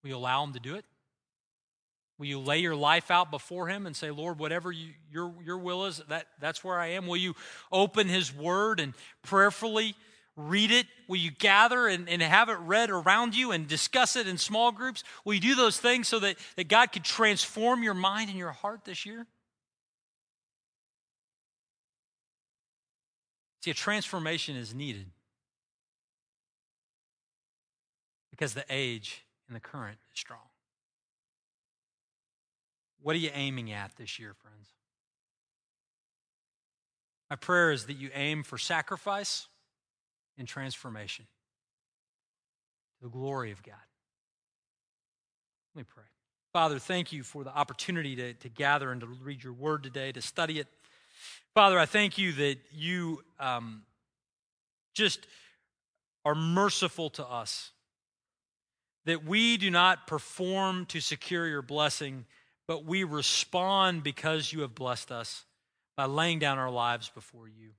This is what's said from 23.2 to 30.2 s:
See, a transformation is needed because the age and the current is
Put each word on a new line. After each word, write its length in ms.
See, 80
a 40
transformation 840
is 180
needed 320
because 240
the 160
age 520
and 100
the 40
current 380
is 80